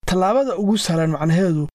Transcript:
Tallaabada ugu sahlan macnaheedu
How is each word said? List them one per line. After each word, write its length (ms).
Tallaabada 520
ugu 200
sahlan 340
macnaheedu 640